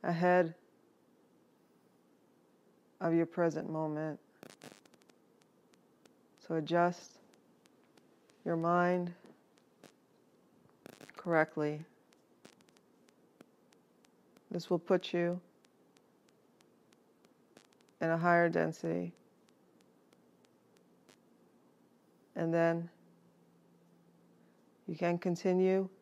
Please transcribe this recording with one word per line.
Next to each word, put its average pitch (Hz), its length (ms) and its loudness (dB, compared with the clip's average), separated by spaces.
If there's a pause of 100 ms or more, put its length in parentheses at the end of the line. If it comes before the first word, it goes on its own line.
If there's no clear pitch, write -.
ahead 175 500 2 (2500)
of 170 120 0
your 165 140 4
present 165 420 -2
moment. 156 520 -6 (2250)
So 165 80 -6
adjust 170 640 -2 (1300)
your 170 100 -2
mind 175 580 0 (2000)
correctly. 156 640 -2 (2750)
This 175 180 -6
will 175 80 2
put 180 340 0
you 175 280 -2 (2500)
in 165 100 0
a 165 60 2
higher 170 320 4
density. 165 640 -2 (3250)
And 165 180 -2
then 170 340 2 (2000)
you 175 80 -6
can 175 240 0
continue 185 680 2 (140)